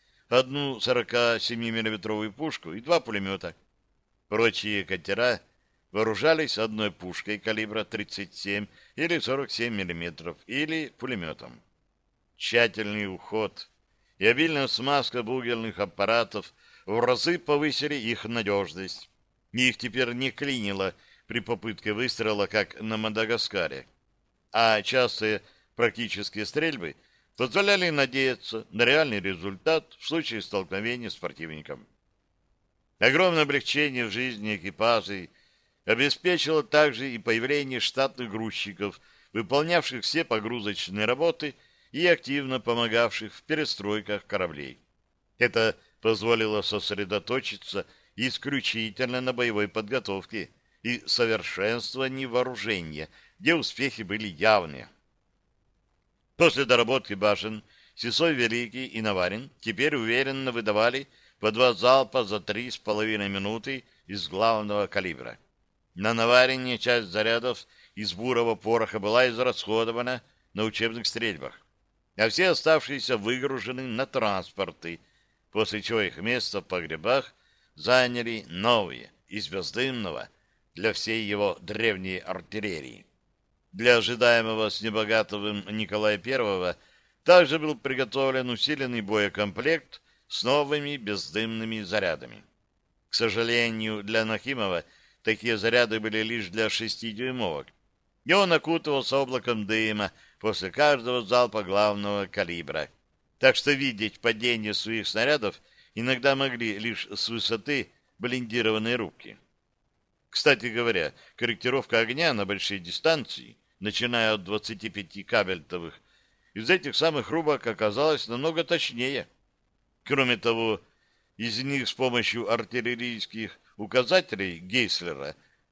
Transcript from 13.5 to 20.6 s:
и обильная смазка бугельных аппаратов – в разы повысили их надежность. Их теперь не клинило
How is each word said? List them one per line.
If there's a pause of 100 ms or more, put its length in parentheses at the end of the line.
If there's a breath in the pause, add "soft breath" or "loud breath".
и
обильная
смазка
бугельных
аппаратов – (320 soft breath)
в
разы
повысили
их
надежность. (420)
Их
теперь
не
клинило (320 soft breath)